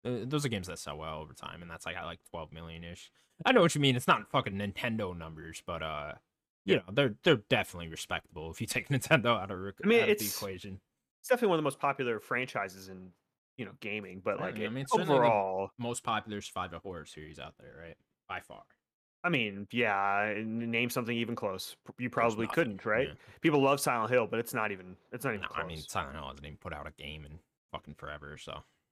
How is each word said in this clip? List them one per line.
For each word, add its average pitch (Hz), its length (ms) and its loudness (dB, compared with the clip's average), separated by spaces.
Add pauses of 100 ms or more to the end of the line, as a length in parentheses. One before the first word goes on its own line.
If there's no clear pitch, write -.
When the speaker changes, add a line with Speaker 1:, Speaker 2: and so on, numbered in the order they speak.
Speaker 1:
th-, 123 260 -4
those 147 160 0
are 139 40 0
games 98 180 -2
that 85 140 -8
sell 76 180 -8
well 78 220 -6
over 76 140 -14
time, 85 280 -14
and 85 80 -14
that's, 82 160 -12
like, 85 100 -6
at, 85 80 -6
like, 85 200 -10
twelve 80 280 -10
million-ish. 82 600 -12 (340)
I 254 60 6
know 240 100 8
what 170 120 6
you 151 60 0
mean. 135 160 6
It's 127 120 0
not 156 220 6
fucking 123 240 0
Nintendo 101 640 -2
numbers, 80 480 -10
but, 82 180 -4
uh, 76 320 -4 (500)
you 190 120 6
Speaker 2:
Yeah. 95 100 0
Speaker 1:
know, 92 60 -10
they're, 120 300 4
they're 151 140 8
definitely 92 520 0
respectable 80 600 -6
if - 100 -10
you - 60 -4
take - 220 -4
<laughs> - 0 -
Nintendo 120 520 4
out 98 100 -6
of 92 100 -4
rec-, 98 240 -6
Speaker 2:
I - 20 4
mean, 226 160 8
Speaker 1:
out 220 80 4
of 208 80 4
the 208 80 -2
Speaker 2:
it's 196 100 -4
Speaker 1:
equation. 101 440 -8 (400)
Speaker 2:
it's - 80 -14
definitely 240 220 4
one 165 80 6
of 156 40 0
the 151 40 0
most 135 120 -2
popular 131 400 0
franchises 101 720 -4
in, 92 240 -16 (440)
you 123 100 -8
know, - 140 -14
gaming, 101 400 -8
but, 98 200 0
like, 92 160 -4
Speaker 1:
Certainly. 107 80 -4
I - 40 -2
Speaker 2:
it, 113 40 -4
Speaker 1:
mean, 135 160 -4
certainly 165 260 4
Speaker 2:
overall 98 640 4
Speaker 1:
the 120 40 -6
most 120 200 -4
popular 107 380 -2
survival 92 400 -6
horror 85 260 -10
series 78 320 -14
out 71 200 -14
there, 60 220 -20
right? 82 160 -16 (320)
By 90 120 -6
far. - 240 -18 (580)
Speaker 2:
I 175 60 0
mean, 107 420 0
yeah, 104 640 2
n-, 113 360 -2
name 120 180 2
something 120 280 -2
even 117 200 -2
close. 95 380 -6 (120)
P-, - 60 -16 (120)
you 120 40 -4
Speaker 1:
There's 117 60 -6
Speaker 2:
probably 117 320 2
Speaker 1:
nothing. - 80 -8
Speaker 2:
couldn't, 117 320 0
right? 113 220 2
Speaker 1:
Yeah. - 60 -10 (280)
Speaker 2:
People 147 180 6
love 135 200 6
Silent 117 300 2
Hill, 123 160 6
but 113 120 -2
it's 117 160 -4
not 110 180 0
even, 92 240 -10 (160)
it's 123 140 -10
not 120 80 2
even 98 80 -4
Speaker 1:
No, - 60 -6
Speaker 2:
close. 80 160 -4
Speaker 1:
I - 20 -6
mean, 80 120 -8
Silent 73 360 -6
Hill 73 140 -10
hasn't 71 180 -14
even 73 120 -12
put 85 140 -10
out 73 140 -10
a 78 60 -10
game 76 340 -12
in 76 120 -16 (340)
fucking 76 220 -12
forever, 73 440 -12
so. 73 260 -12 (280)